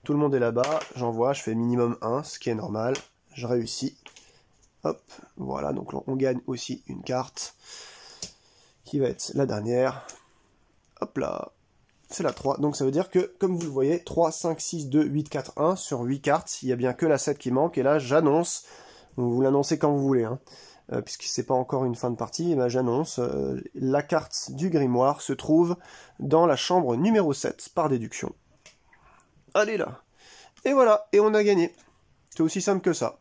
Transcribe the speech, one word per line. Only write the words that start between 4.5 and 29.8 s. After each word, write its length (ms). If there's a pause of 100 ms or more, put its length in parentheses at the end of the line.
Hop, 180 (340)
voilà, 360
donc 200 (140)
on 80
gagne 320
aussi 400
une 160
carte 540 (1300)
qui 160
va 80
être 260
la 100
dernière. 640 (920)
Hop 180
là, 320 (580)
c'est 140
la 100
trois. 260
Donc 180
ça 80
veut 80
dire 180
que, 300
comme 160
vous 80
le 80
voyez, 320
trois, 260
cinq, 300
six, 280
deux, 140
huit, 260
quatre, 320
un. 140
Sur 280
huit 180
cartes, 420
il 40
n'y 60
a 40
bien 180
que 120
la 120
sept 200
qui 120
manque. 260
Et 60
là, 160
j'annonce, 680 (500)
vous 260
l'annoncez 360
quand 140
vous 80
voulez, 240
hein, 140 (540)
euh, 100
puisque 220
c'est 200
pas 100
encore 300
une 120
fin 140
de 60
partie, 360
et 20
ben 140
j'annonce, 500
euh, 420 (140)
la 280
carte 500
du 180
grimoire 500
se 120
trouve 440 (440)
dans 260
la 100
chambre 400
numéro 360
sept, 420
par 140
déduction. 440 (1200)
Allez 220
là. 260 (640)